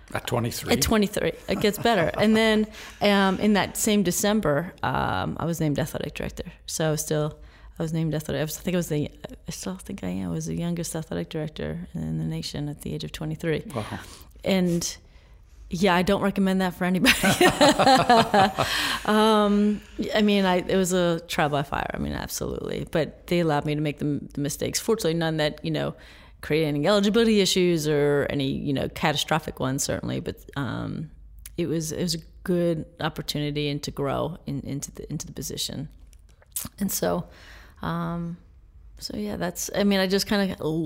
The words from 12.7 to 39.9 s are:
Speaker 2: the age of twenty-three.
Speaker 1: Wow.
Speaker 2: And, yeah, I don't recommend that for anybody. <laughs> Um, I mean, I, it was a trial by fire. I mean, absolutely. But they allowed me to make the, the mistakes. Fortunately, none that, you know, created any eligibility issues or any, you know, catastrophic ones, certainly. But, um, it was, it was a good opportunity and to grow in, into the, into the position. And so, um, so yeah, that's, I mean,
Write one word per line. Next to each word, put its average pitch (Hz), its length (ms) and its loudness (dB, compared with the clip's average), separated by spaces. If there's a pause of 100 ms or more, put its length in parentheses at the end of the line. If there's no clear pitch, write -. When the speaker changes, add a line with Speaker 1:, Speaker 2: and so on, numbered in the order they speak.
Speaker 2:
the - 120 -8
age 151 120 -8
of 156 80 -10
twenty-three. 156 500 -4 (100)
Speaker 1:
Wow. 107 100 -4 (640)
Speaker 2:
And, 180 520 0 (720)
yeah, 180 260 2
I 180 80 4
don't 196 180 2
recommend 190 400 2
that 185 140 -2
for 185 100 -2
anybody. 185 300 4
<laughs> 226 1500 6 (400)
Um, 208 760 4 (340)
I 214 60 4
mean, 202 240 4
I, 180 120 4 (100)
it - 80 2
was 185 180 2
a 170 340 2
trial 156 220 0
by 143 140 0
fire. - 300 -4
I - 40 -6
mean, 71 160 -4
absolutely. - 800 -6
But - 360 -4
they 175 120 2
allowed 147 260 0
me 151 100 -2
to 151 60 -2
make 147 180 -2
the, 147 200 -2 (140)
the 151 80 -6
mistakes. - 380 -4
Fortunately, 214 340 0
none 160 240 -2
that, 151 260 -2
you 165 80 -4
know, 143 240 -2 (460)
created 156 280 0
any 147 180 0
eligibility 208 540 4
issues 175 460 2
or 143 420 4
any, 135 220 0
you 143 220 -2
know, 87 160 -2
catastrophic - 680 -2
ones, 135 240 -2
certainly. 127 360 -4
But, - 180 -8 (180)
um, 117 560 -6 (460)
it 170 100 -2
was, 160 240 -2
it - 100 -4
was 165 140 0
a 165 40 -4 (240)
good 170 420 0 (140)
opportunity 147 720 -4
and 143 140 -4
to - 80 -6
grow 135 540 -2
in, 139 160 -6
into - 300 -8
the, - 200 -14
into - 160 -8
the 139 60 -14
position. - 560 -8 (920)
And 196 120 -2
so, 175 360 -2 (540)
um, 170 560 -4 (640)
so - 180 -10
yeah, 208 200 -6
that's, 175 380 -6
I 202 80 2
mean, 202 160 4